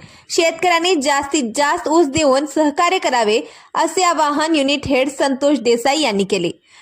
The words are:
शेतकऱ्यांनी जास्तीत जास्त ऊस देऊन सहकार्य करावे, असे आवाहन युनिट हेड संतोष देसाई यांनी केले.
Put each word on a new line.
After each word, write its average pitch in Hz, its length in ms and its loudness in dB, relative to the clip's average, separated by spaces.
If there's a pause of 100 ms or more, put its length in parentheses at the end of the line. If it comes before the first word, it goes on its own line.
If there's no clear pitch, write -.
(300)
शेतकऱ्यांनी 339 720 0
जास्तीत 277 420 -2 (120)
जास्त 294 320 0
ऊस 320 180 4
देऊन 277 400 0
सहकार्य 311 520 0
करावे, 240 420 0 (340)
असे 320 280 0
आवाहन 311 520 0
युनिट 285 320 0
हेड 262 220 0
संतोष 285 500 0
देसाई 240 420 0
यांनी 208 240 0
केले. 185 260 -2 (320)